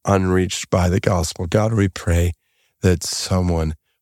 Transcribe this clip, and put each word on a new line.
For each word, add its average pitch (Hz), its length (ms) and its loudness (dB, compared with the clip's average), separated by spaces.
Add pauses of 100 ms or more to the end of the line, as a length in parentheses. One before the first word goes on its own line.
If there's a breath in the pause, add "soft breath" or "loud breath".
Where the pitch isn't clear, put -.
unreached 92 680 0
by 92 180 2
the 92 120 2
gospel. 90 460 -2
God, 107 260 0
we 101 160 2
pray 85 440 0 (500)
that 90 200 2
someone 85 720 -2 (280)